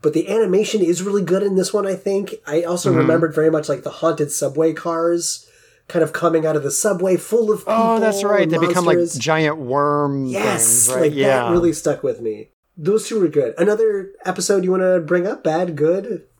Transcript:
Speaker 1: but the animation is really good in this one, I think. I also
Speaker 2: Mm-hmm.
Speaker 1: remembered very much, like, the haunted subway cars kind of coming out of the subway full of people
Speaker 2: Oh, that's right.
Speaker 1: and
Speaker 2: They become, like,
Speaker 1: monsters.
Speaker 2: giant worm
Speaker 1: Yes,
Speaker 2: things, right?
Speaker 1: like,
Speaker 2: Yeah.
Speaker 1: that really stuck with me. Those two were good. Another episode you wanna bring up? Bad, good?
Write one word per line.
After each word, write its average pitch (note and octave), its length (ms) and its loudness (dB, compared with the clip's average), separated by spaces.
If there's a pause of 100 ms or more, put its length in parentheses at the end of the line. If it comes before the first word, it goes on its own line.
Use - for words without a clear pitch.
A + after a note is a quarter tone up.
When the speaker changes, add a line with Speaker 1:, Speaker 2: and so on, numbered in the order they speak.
Speaker 1:
but D3+ 120 0
the E3 160 0
animation G#3 520 2
is E3+ 220 0
really G3+ 200 0
good F#3 200 0
in G3 120 0
this F#3 180 0
one, G3+ 140 0
I F#3+ 80 -2
think. G3 400 -4 (120)
I D#3+ 160 0
also F3 260 -2
Speaker 2:
Mm-hmm. D#3+ 100 2
Speaker 1:
remembered D#3+ 340 2
very D#3 160 2
much, D3+ 200 -2
like, C3+ 140 -4
the - 60 -6
haunted D3+ 420 -2
subway D#3+ 420 -2
cars E3+ 720 -4 (420)
kind E3 160 0
of D3 100 -2
coming E3 320 0
out D#3 120 0
of C#3+ 60 -2
the C#3 80 -4
subway F#3 460 0
full G#3+ 340 0
of G#3+ 100 0
people - 140 -4
Speaker 2:
Oh, A3+ 240 2
that's G3+ 240 0
right. G3+ 200 2
Speaker 1:
and D#3+ 80 0
Speaker 2:
They E3 80 0
become, F3 260 0
like, E3+ 120 4
Speaker 1:
monsters. E3+ 220 -2
Speaker 2:
giant D#3 380 0
worm C#3+ 680 0
Speaker 1:
Yes, - 600 0
Speaker 2:
things, C3 80 0
right? B2+ 80 0
Speaker 1:
like, D3 120 2
Speaker 2:
Yeah. C3+ 300 2
Speaker 1:
that A#2 60 0
really E3+ 220 2
stuck - 300 -4
with A#2 180 -4
me. G#2+ 280 -8 (280)
Those G3 300 -2
two A3+ 120 -2
were F3 80 2
good. C#3+ 300 0
Another G#3 540 0 (140)
episode F#3 380 0
you F3+ 80 0
wanna F#3 280 2
bring F3 280 0
up? A#3+ 160 -8
Bad, E3 320 0
good? F3+ 480 -2 (160)